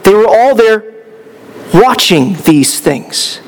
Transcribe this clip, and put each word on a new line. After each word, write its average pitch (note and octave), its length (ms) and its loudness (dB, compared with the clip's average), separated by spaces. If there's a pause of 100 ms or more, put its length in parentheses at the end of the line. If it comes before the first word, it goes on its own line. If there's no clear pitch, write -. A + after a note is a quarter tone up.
they G3 100 2
were G#3+ 140 2
all A#3 260 2
there A3 520 -2 (680)
watching F#3 680 2
these D3 400 0
things. - 680 -6